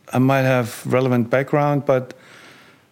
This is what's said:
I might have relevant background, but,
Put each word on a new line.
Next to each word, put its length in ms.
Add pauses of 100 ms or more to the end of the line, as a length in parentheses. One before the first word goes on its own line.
(140)
I 60
might 240
have 420
relevant 440
background, 560
but, 280 (800)